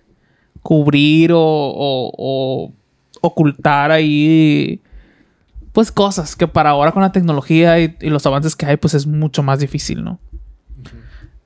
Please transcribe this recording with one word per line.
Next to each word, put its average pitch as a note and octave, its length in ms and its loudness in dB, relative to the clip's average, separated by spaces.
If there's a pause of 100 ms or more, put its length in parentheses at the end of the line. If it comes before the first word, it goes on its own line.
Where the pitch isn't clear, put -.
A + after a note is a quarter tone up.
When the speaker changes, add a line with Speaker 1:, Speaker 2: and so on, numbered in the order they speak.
(640)
Speaker 1:
cubrir D3+ 680 2
o, E3+ 80 4
o, C#3+ 800 -2
o C3 560 -6 (480)
ocultar D3+ 680 0
ahí, D3+ 880 2 (920)
pues, A3 180 2
cosas G3 440 -4
que E3+ 120 0
para D3+ 240 2
ahora D3 200 2
con F#3+ 120 -2
la F#3 80 0
tecnología E3 680 2
y, E3 220 -2
y D3+ 80 -4
los D3 160 -2
avances C#3+ 300 0
que - 100 -6
hay, D3 120 0
pues, - 160 -2
es C#3+ 120 0
mucho D3+ 380 -2
más C3+ 160 0
difícil, - 440 -6
¿no? - 160 -10 (600)
Speaker 2:
Ujú. - 180 -20 (480)